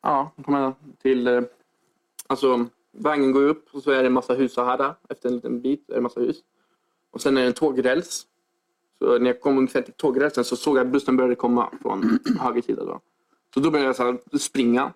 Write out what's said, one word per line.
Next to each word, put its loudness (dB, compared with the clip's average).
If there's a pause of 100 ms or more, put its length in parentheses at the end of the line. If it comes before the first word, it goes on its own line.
ja, -2
då -20
kom -2
jag 0 (300)
till, 0
eh, 2 (840)
alltså 0 (260)
vägen 0
går 4
upp 0
och -14
så -2
är 2
det 2
en 2
massa 0
hus 0
så -2
här. -2 (140)
Efter -6
en -2
liten -6
bit -4
är -12
det -2
en -2
massa -6
hus. -2 (720)
Och -12
sen 2
är 4
det 4
en 2
tågräls. 0 (720)
Så 2
när 2
jag 0
kom 2
ungefär 0
till -12
tågrälsen 0
så -4
såg 0
jag 4
att -2
bussen 0
började 2
komma 0 (120)
från 0 (100)
<clears throat> -2
höger -2
sida -6
då. -10 (540)
Så 0
då 2
började 2
jag 0
så 0
här -2
springa. 0